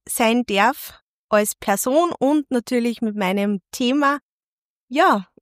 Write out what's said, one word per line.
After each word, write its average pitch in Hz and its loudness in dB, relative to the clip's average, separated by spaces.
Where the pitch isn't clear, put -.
sein 233 0
darf 208 -2
als 214 0
Person 269 0
und 285 0
natürlich 240 -2
mit 214 -4
meinem 202 -2
Thema. 277 0
Ja, 254 0